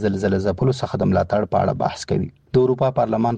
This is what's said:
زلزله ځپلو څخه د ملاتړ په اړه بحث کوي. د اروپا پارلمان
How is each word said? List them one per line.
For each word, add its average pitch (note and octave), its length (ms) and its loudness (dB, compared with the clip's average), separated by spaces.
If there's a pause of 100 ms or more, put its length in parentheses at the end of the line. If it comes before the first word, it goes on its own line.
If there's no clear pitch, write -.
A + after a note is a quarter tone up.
زلزله G2 460 0
ځپلو C3 320 0
څخه - 120 -4 (100)
د G2 100 2
ملاتړ G2 400 0
په F#2+ 80 2
اړه G2 240 -2
بحث - 260 -6
کوي. G2 180 -2 (240)
د B2+ 120 6
اروپا C3 280 0
پارلمان A2+ 440 0